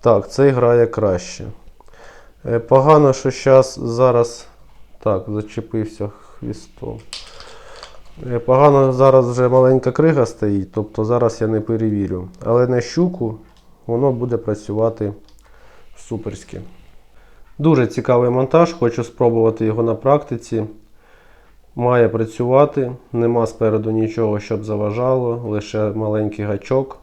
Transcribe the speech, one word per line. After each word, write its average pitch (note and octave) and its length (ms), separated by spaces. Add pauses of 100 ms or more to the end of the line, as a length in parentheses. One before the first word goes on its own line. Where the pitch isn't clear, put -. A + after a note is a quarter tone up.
Так, G#2+ 300
цей C#3 200
грає A#2+ 360
краще. G2+ 580 (1000)
Е, A#2 140
погано, C#3 540
що C3+ 180
щас, C3 480
зараз, A#2 680 (560)
так, G2 240
зачепився G#2+ 840
хвістом. - 880 (1300)
Е, A#2+ 80
погано, C3+ 540
зараз C3 360
вже B2 180
маленька B2+ 440
крига D3 340
стоїть, G2+ 460
тобто G#2+ 340
зараз A#2 360
я A2 60
не A2 140
перевірю. G#2 640 (180)
Але A#2+ 220
на B2 140
щуку B2 560 (500)
воно B2+ 240
буде A#2+ 260
працювати G#2+ 760 (840)
суперськи. - 640 (960)
Дуже C#3+ 300
цікавий B2 420
монтаж, C3+ 440
хочу - 300
спробувати A2+ 640
його A2 180
на A2+ 120
практиці. B2 680 (1120)
Має A#2+ 340
працювати, B2 840 (220)
нема A#2 340
спереду A2 440
нічого, A2 480
щоб G#2+ 240
заважало, A#2 720
лише G#2+ 560
маленький G#2+ 540
гачок. C3 580